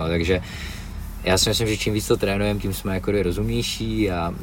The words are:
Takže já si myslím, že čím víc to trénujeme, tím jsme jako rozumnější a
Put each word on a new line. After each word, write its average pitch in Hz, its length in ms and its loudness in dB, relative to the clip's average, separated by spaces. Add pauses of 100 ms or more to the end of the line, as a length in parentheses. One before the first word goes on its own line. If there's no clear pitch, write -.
Takže 85 340 2 (840)
já - 140 4
si - 120 4
myslím, 110 180 2
že 107 100 2
čím 107 160 0
víc 104 140 0
to 117 100 4
trénujeme, 101 420 2
tím 98 140 -2
jsme 98 200 -2
jako 95 180 0
rozumnější 110 1000 0
a 85 320 -2